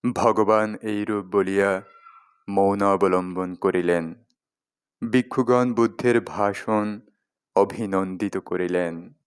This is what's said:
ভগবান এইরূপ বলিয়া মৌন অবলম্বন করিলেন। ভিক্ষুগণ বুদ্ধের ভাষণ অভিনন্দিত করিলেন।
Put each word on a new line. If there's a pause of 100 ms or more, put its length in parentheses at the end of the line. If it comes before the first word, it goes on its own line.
(120)
ভগবান
এইরূপ
বলিয়া (640)
মৌন
অবলম্বন
করিলেন। (960)
ভিক্ষুগণ
বুদ্ধের
ভাষণ (560)
অভিনন্দিত
করিলেন। (120)